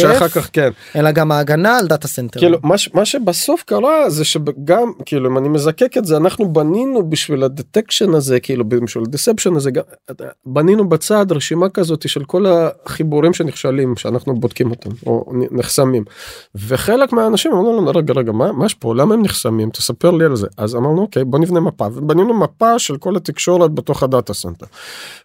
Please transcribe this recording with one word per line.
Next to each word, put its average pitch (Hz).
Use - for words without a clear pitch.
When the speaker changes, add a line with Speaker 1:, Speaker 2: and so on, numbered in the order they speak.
Speaker 1:
שאחר 170
כך, 160
כן. 139
Speaker 2:
אלא 151
גם 156
ההגנה 156
על 202
דאטה 151
סנטר. 123
Speaker 1:
כאילו, 170
מה 175
ש-, -
מה 190
שבסוף 254
קרה 262
זה 151
שגם, 151
כאילו, 131
אם 131
אני 135
מזקק 156
את 226
זה, 156
אנחנו 175
בנינו 185
בשביל 147
הדטקשן 160
הזה, 131
כאילו, 123
בשביל 120
הדספשן 185
הזה, 139
גם, 127
בנינו 175
בצד 190
רשימה 165
כזאת 160
של 143
כל 180
החיבורים 160
שנכשלים, 135
שאנחנו 123
בודקים 117
אותם, 113
או 117
נ-, 127
נחסמים. 123
וחלק 160
מהאנשים 226
אמרו 226
לנו, -
"רגע, 156
רגע, 120
מה, 139
מה 139
יש -
פה? 117
למה 156
הם 226
נחסמים? 110
תספר -
לי 165
על 143
זה." 101
אז 110
אמרנו, 147
"אוקיי, 135
בוא 131
נבנה 165
מפה." 156
ובנינו 156
מפה 226
של 147
כל 185
התקשורת 175
בתוך 143
הדאטה 127
סנטר. 85